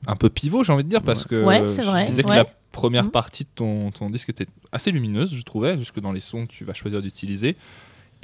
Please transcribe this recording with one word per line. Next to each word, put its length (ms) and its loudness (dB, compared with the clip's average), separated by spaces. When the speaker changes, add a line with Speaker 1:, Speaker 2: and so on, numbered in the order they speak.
Speaker 1:
un 120 0
peu 120 0
pivot, 360 -2
j'ai 80 4
envie 100 2
de 60 -6
dire, 120 0
parce 220 0
Speaker 2:
Ouais. 60 -12
Speaker 1:
que 160 2
Speaker 3:
Ouais, 240 6
c'est 120 -2
Speaker 1:
je 60 0
Speaker 3:
vrai, 180 2
Speaker 1:
disais 180 2
que 60 2
Speaker 3:
ouais. 60 4
Speaker 1:
la 100 8
première 320 2
Speaker 3:
Mhm. 60 -2
Speaker 1:
partie 340 0
de 100 -14
ton, 360 -2
ton 180 -6
disque 200 -6
était 180 -6
assez 180 0
lumineuse, 420 0
je 100 -6
trouvais, 360 0
jusque 220 -8
dans 100 -4
les 80 -4
sons 260 -8
que 60 -12
tu 140 -16
vas 80 -8
choisir 280 -4
d'utiliser. 540 -2